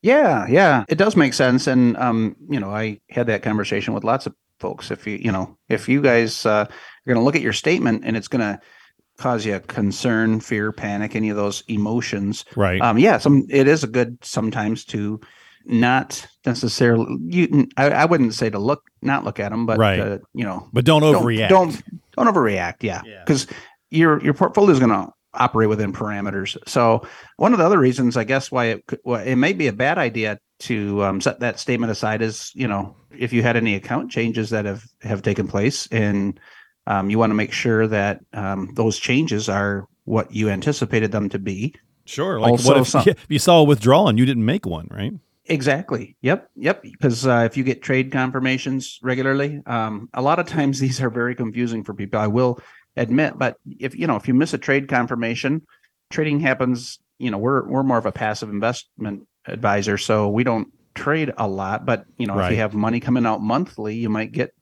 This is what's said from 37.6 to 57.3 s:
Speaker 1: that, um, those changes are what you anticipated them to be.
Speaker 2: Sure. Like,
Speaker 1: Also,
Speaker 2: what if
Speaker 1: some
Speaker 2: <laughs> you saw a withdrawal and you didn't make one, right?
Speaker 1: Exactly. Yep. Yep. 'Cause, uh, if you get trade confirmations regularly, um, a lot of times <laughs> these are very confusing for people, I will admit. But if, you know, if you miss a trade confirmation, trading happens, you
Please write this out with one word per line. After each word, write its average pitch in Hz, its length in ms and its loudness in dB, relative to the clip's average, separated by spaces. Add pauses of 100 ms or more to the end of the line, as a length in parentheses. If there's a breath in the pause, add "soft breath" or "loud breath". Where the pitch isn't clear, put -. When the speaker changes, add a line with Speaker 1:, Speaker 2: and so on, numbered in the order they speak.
Speaker 1:
that, 104 320 -2 (140)
um, 98 420 -6
those 110 240 0
changes 120 500 0
are 101 380 -2 (180)
what 110 280 -2
you 107 160 0
anticipated 110 600 -2
them 104 180 -2
to 101 100 -6
be. 98 340 -6 (320)
Speaker 2:
Sure. 156 340 -4
Like, 117 120 4
Speaker 1:
Also, 120 180 4
Speaker 2:
what 139 120 8
if 123 60 2
Speaker 1:
some 127 180 2
Speaker 2:
<laughs> - 240 2
you 147 100 2
saw 170 200 8
a 156 40 8
withdrawal 143 440 6
and 113 120 2
you 127 60 6
didn't 120 200 0
make 160 200 0
one, 82 260 -6
right? 107 220 -8 (320)
Speaker 1:
Exactly. 135 760 -2
Yep. 143 340 -2
Yep. 160 300 -2 (160)
'Cause, 123 260 0
uh, 120 220 4
if - 80 -6
you 131 60 -4
get 127 180 -4
trade 131 300 -2
confirmations 131 920 -4
regularly, 135 640 -2
um, 113 480 -6
a 127 80 -6
lot 156 180 0
of 175 60 -2
times 139 340 -2
<laughs> 135 60 0
these 131 160 -2
are 127 80 0
very 120 260 -4
confusing 117 480 -4
for 104 100 -10
people, 104 260 -6
I 107 80 0
will 120 320 0 (360 loud breath)
admit. 131 420 0
But 123 200 -2 (220)
if, 131 160 -8
you 165 120 -2
know, 127 80 0
if 104 120 -6
you 131 60 0
miss 147 200 2
a 139 40 -4
trade 139 300 -2
confirmation, 123 720 -2 (500)
trading 151 280 -2
happens, 127 600 -2 (200)
you 127 120 -4